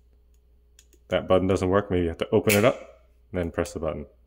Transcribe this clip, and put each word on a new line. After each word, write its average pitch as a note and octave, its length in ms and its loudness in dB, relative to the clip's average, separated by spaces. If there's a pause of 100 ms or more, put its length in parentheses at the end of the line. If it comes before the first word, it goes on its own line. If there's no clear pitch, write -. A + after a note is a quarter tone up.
(1080)
that F2 200 -2
button F#2 180 4
doesn't F#2+ 220 2
work. G2+ 220 0
Maybe F2+ 140 0
you E2+ 40 0
have F2 100 -6
to - 120 -6
open G#2+ 240 2
it G#2 100 4
up, - 400 -4 (260)
and F#2 80 -6
then E2+ 120 -4
press E2 240 -6
the E2 40 -8
button. D2+ 280 -6 (200)